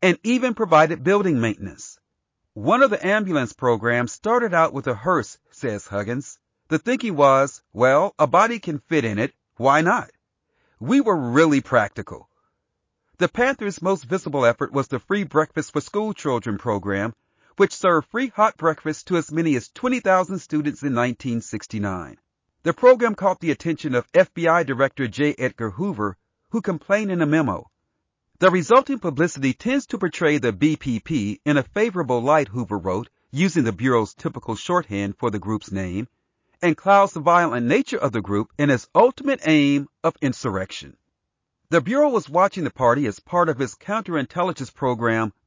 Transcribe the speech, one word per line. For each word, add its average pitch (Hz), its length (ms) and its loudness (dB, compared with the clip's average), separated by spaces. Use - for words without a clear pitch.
and 175 200 2
even 240 320 0
provided 160 500 2
building 185 360 2
maintenance. - 580 -6
"One 165 280 2
of 262 80 4
the - 140 -4
ambulance 190 480 -2
programs 120 600 0
started 226 400 -2
out 165 200 2
with 135 160 -8
a 123 60 0
hearse," 135 440 -2
says 107 380 -8
Huggins. 104 500 -8
"The 156 100 0
thinking 226 380 -4
was, 139 460 4
'Well, 135 460 2
a 151 100 2
body 214 320 2
can 151 180 -8
fit 151 260 -2
in 107 140 -4
it. 123 160 -4
Why 135 240 2
not?' 180 320 0
We 202 220 2
were 214 160 2
really 139 440 4
practical." - 680 -2
The 175 120 0
Panthers' 233 540 -2
most 185 220 -2
visible 143 400 -2
effort 120 280 2
was 135 160 -2
the 127 120 -6
Free 202 240 -4
Breakfast 156 480 -2
for 151 80 -2
School 208 320 -6
Children 120 460 -4
program, 101 560 -4
which 196 180 2
served 170 340 0
free 247 200 -4
hot 214 280 0
breakfast 156 520 -4
to 185 80 0
as 151 160 -4
many 160 240 0
as 117 140 -6
twenty 254 280 -4
thousand 190 400 2
students 147 460 -4
in 135 100 -2
nineteen 120 460 -2
sixty-nine. 98 800 -8
The 170 100 -2
program 233 420 4
caught 190 260 -2
the 165 100 -2
attention 147 440 -4
of 120 200 0
F 185 200 4
B 165 120 -2
I 165 160 4
Director 135 460 -2
J. 143 300 0
Edgar 123 320 -4
Hoover, 104 460 -6
who 226 100 -4
complained 202 500 -2
in 175 120 -2
a 151 40 0
memo, 147 440 -2
"The 185 100 6
resulting 233 500 2
publicity 139 540 -2
tends 262 320 -4
to - 120 -8
portray 156 400 0
the 127 140 0
B 143 240 0
P 120 240 -4
P 107 440 -4
in 147 120 2
a 131 80 0
favorable 180 560 -2
light," 139 280 2
Hoover 104 300 -6
wrote, 95 300 -4
using 160 320 0
the 113 80 0
Bureau's 113 420 0
typical - 400 -8
shorthand 175 640 -4
for 120 120 -2
the 104 100 -8
group's 101 320 -8
name, 95 340 -6
"and 170 140 0
clouds 196 380 2
the 170 60 -8
violent 147 460 2
nature 220 320 -2
of 131 140 -2
the 107 100 -4
group 101 340 -4
in 143 140 0
its 127 240 -2
ultimate 262 500 2
aim 143 440 2
of 165 180 0
insurrection." 95 720 -6
The 165 100 4
Bureau 262 280 2
was 220 220 -2
watching 180 340 0
the 127 60 -4
party 127 360 0
as 104 140 -6
part 175 280 0
of 135 120 -4
its 131 140 -6
counterintelligence 175 1000 -6
program, 113 600 -2